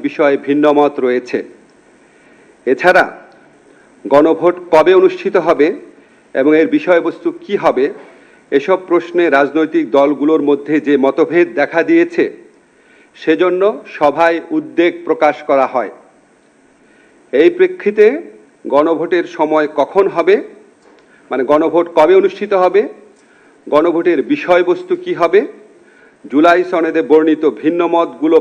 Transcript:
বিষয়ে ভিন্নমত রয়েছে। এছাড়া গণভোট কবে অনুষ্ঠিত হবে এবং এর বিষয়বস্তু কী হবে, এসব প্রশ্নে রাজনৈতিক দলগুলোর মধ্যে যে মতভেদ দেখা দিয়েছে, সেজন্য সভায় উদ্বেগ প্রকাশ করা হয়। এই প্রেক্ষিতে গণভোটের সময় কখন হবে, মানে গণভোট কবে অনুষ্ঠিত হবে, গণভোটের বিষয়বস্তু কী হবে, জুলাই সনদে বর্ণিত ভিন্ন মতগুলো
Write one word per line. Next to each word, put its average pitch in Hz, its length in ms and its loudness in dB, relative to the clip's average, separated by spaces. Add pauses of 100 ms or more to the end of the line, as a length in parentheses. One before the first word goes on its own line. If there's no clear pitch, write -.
বিষয়ে 143 300 0 (100)
ভিন্নমত 143 480 2 (100)
রয়েছে। 123 340 -4 (1300)
এছাড়া 165 380 4 (1000)
গণভোট 160 520 2 (160)
কবে 160 280 4
অনুষ্ঠিত 185 360 0
হবে 156 320 0 (680)
এবং 139 260 0
এর 156 160 0
বিষয়বস্তু 165 520 -2 (160)
কী 202 120 -6
হবে, 135 280 0 (680)
এসব 180 260 0 (100)
প্রশ্নে 170 420 -2
রাজনৈতিক 147 540 0 (120)
দলগুলোর 143 520 0
মধ্যে 143 260 -2 (120)
যে 147 80 2 (100)
মতভেদ 160 420 0 (140)
দেখা 151 220 -2
দিয়েছে, 165 420 0 (1000)
সেজন্য 180 400 0 (340)
সভায় 165 420 0 (180)
উদ্বেগ 170 360 -2 (140)
প্রকাশ 156 300 0 (120)
করা 135 260 2
হয়। 107 180 -4 (1400)
এই 160 260 4
প্রেক্ষিতে 208 480 2 (680)
গণভোটের 165 520 0 (100)
সময় 156 300 0 (120)
কখন 180 260 0 (120)
হবে, 175 200 2 (960)
মানে 127 140 -4
গণভোট 156 420 2 (120)
কবে 160 220 4
অনুষ্ঠিত 202 340 -2
হবে, 185 280 2 (840)
গণভোটের 165 520 0 (140)
বিষয়বস্তু 175 600 0 (100)
কী 180 160 -8
হবে, 170 200 2 (920)
জুলাই 170 400 4
সনদে 160 400 -2
বর্ণিত 156 340 2 (180)
ভিন্ন 165 180 -2 (140)
মতগুলো 160 460 0